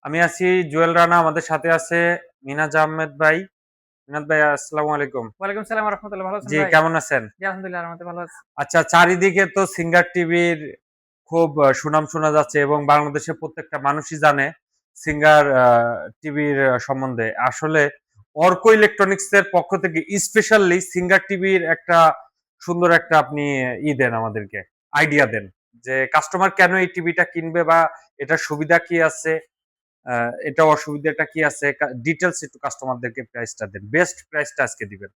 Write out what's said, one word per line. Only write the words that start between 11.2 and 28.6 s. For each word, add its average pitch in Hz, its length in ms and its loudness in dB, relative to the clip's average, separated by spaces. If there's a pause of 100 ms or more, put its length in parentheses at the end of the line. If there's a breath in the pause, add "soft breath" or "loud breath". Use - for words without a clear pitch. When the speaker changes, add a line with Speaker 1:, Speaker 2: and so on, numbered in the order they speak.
Speaker 1:
খুব, 160 340 0
আহ, 139 120 6
সুনাম 151 340 0
শোনা 156 260 -2
যাচ্ছে 151 300 2
এবং 147 240 0
বাংলাদেশের 147 540 0
প্রত্যেকটা 151 400 -12
মানুষই 143 380 -4
জানে 143 340 2 (440)
সিঙ্গার, 147 580 4
আহ, 117 560 2 (120)
টিভির 143 580 0
সম্বন্ধে। 131 580 -6
আসলে 147 520 0 (460)
অর্ক 185 300 2
ইলেকট্রনিক্সের 208 800 4 (100)
পক্ষ 180 220 0
থেকে 175 420 -4
specially 190 640 2
সিঙ্গার 180 380 0 (100)
টিভির 190 340 0
একটা 165 500 4 (460)
সুন্দর 175 320 2
একটা 165 280 4
আপনি 143 260 -2 (460)
ই - 20 0
দেন 123 200 0
আমাদেরকে, 107 500 -6 (280)
আইডিয়া 151 340 2
দেন 107 240 -8 (340)
যে 131 240 -2
কাস্টমার 180 440 0
কেন 180 240 4
এই 185 120 2
টিভিটা 170 360 -2
কিনবে 165 400 -4
বা 165 260 4 (280 loud breath)
এটার 143 200 -2
সুবিধা 156 420 0